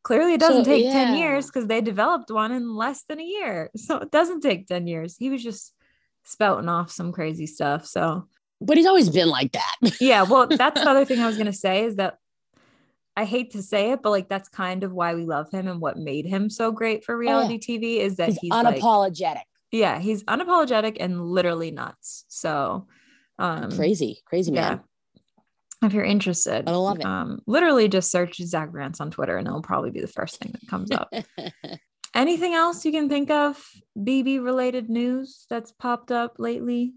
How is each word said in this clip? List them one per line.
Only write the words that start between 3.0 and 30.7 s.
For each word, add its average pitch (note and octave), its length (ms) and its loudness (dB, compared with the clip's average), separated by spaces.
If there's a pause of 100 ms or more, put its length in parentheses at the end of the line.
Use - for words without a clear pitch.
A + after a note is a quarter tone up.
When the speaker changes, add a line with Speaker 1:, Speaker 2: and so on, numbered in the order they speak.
Speaker 1:
than D4+ 160 -10
a D#4+ 40 -12
year. E4 500 -6
<laughs> A3 40 -14
So C4+ 200 -4
it - 140 -8
doesn't E4+ 300 2
take F#3+ 260 0
ten F3 200 -4
years. E3 300 -6
He B3+ 120 -4
was C4+ 140 -4
just A3+ 300 -12 (500)
spouting - 460 0
off E3+ 200 -2
some F3 220 -8
crazy D#3+ 340 -6
stuff. D3+ 400 -4
So. E3 420 -4 (340)
Speaker 2:
But C#4+ 160 4
he's E4 80 8
always F4+ 240 6
been E3 200 4
like C3+ 220 0
that. - 300 -4
<laughs> A#3 180 2
Speaker 1:
Yeah. A#3+ 240 6
Well, A#3+ 240 6
that's C#4+ 340 2
the D4+ 80 4
other C4+ 140 6
thing C4 160 2
I A#3 80 2
was A3 100 -2
gonna G#3+ 160 0
say G3 300 0
is A3+ 140 -4
that F#3+ 200 -2 (1000)
I G#3+ 80 0
hate A#3+ 260 -4
to G#3 120 -10
say G#3 280 0
it, C4+ 100 -2
but, G#3+ 80 0
like, G3 180 0
that's F#3+ 220 -6
kind F#3 340 -6
of F#3+ 80 -6
why E3+ 240 -2
we E3+ 100 -4
love D#3 240 -4
him F#3+ 200 -6
and F3 100 -8
what D#3+ 180 -4
made D3+ 280 -6
him G3 240 -2
so A3+ 240 -2
great A3 320 -4
for A#3 100 -4
Speaker 2:
Oh, A#3 60 -4
yeah. A#3+ 100 0
Speaker 1:
reality C4 260 2
T A#3 200 -6
V A3+ 220 -2
is G3 180 0
that E3 120 0
Speaker 2:
He's F3+ 120 0
Speaker 1:
he's, E3+ 100 -4
like, A#3 300 4
Speaker 2:
unapologetic. F#3 640 2 (280)
Speaker 1:
yeah, F#3+ 280 2
he's G3+ 260 -4
unapologetic B3+ 720 0
and F3 260 -4
literally E3+ 460 0
nuts. - 560 -14
So, D3+ 600 -4 (520)
um, E3 320 -4
Speaker 2:
Crazy, D#3 540 -2
crazy E3+ 260 -2
Speaker 1:
yeah. D#3 180 0
Speaker 2:
man. - 120 -6 (1000)
Speaker 1:
If G#3 120 2
you're G#3 100 0
interested, F#3+ 600 0
Speaker 2:
But E3+ 80 0
I F3 40 2
love F#3 220 0
it. D3+ 60 -6
Speaker 1:
um, F#2+ 420 -4
literally C4+ 400 4
just F#3+ 240 2
search F3 260 0
Zach E3+ 360 -4
Rance C#3+ 260 -10
on D#3 120 -8
Twitter A2+ 260 -4
and F#2 100 -4
it'll - 140 -6
probably - 300 -4
be - 100 -8
the - 60 -6
first - 300 -8
thing - 140 -14
that - 160 -18
comes F#3+ 240 -6